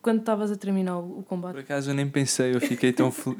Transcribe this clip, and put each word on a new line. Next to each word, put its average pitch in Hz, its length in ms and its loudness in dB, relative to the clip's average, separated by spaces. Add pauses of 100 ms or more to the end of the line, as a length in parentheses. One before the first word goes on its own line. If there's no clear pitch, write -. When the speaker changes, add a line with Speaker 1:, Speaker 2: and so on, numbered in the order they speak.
Speaker 1:
quando 226 160 2
estavas 214 320 0
a 208 40 -2
terminar 190 440 -2
o, 180 200 -10
o 190 40 -12
combate? 180 300 -8
Speaker 2:
Por 139 80 -10
acaso 139 280 -2
eu 139 60 0
nem 139 120 2
pensei, 131 480 2
eu 120 60 4
fiquei 127 320 2
tão 127 180 4
fel-, 127 280 -6